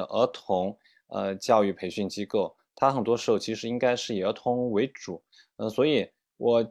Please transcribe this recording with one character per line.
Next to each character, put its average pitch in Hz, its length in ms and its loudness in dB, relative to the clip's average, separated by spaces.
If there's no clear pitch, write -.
儿 110 260 2
童， 95 500 -2
呃， 98 260 -4
教 107 300 4
育 98 100 2
培 92 160 -6
训 101 180 -4
机 101 200 -6
构， 95 280 -2
它 135 160 4
很 131 120 -2
多 117 140 0
时 - 140 0
候 104 80 4
其 113 160 -6
实 117 120 -8
应 120 120 -4
该 123 160 2
是 - 180 -6
以 98 80 -2
儿 98 100 0
童 123 380 -2
为 110 160 2
主。 95 380 -10
呃， 107 120 -6
所 110 160 0
以 143 240 2
我 117 340 4